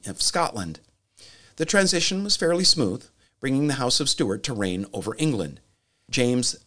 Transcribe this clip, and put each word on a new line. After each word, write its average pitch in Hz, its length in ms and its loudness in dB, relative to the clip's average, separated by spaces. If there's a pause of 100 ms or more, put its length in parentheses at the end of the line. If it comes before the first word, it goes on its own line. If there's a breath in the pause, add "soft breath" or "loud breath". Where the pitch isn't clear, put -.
of - 160 -8
Scotland. 101 600 -2 (720 loud breath)
The 160 80 -4
transition 190 600 2
was 202 100 0
fairly 175 300 2
smooth, 113 400 2 (340)
bringing 135 280 0
the 139 80 0
House 131 260 0
of 139 80 0
Stuart 104 340 0
to 139 100 -6
reign 98 380 -2
over 104 260 -6
England. 104 440 -2 (480)
James 123 580 2